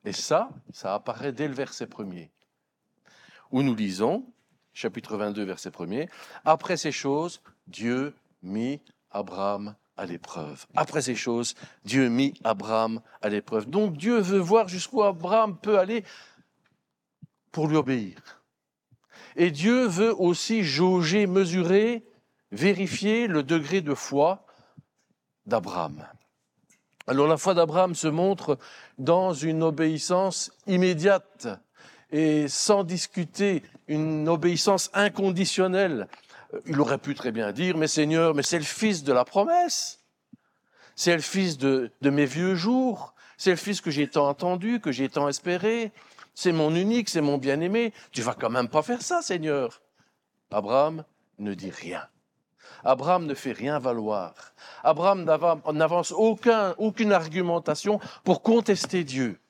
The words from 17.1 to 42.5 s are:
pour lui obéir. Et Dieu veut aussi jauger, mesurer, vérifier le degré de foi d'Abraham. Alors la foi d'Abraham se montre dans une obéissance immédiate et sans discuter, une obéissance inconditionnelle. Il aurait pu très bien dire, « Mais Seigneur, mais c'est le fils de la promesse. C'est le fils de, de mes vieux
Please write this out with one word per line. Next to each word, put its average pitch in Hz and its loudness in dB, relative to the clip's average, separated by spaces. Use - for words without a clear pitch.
pour 156 0
lui 151 2
obéir. 127 -2
Et 175 4
Dieu 226 2
veut 208 2
aussi 175 0
jauger, 180 2
mesurer, 190 2
vérifier 196 0
le 160 0
degré 160 0
de 143 -2
foi 151 0
d'Abraham. 90 -4
Alors 139 2
la 160 4
foi 185 0
d'Abraham 170 2
se 156 -2
montre 170 0
dans 175 2
une 160 -2
obéissance 160 0
immédiate 185 2
et 151 2
sans 185 2
discuter, 180 -2
une 156 0
obéissance 170 2
inconditionnelle. 190 0
Il 143 0
aurait 131 2
pu 139 -8
très 127 -6
bien 107 -4
dire, « 170 -2
Mais 156 0
Seigneur, 156 2
mais 143 0
c'est 170 -2
le 151 -4
fils 196 -2
de 139 0
la 123 4
promesse. - 0
C'est 175 2
le 160 0
fils 185 -2
de, 131 0
de 143 4
mes 143 2
vieux 170 -2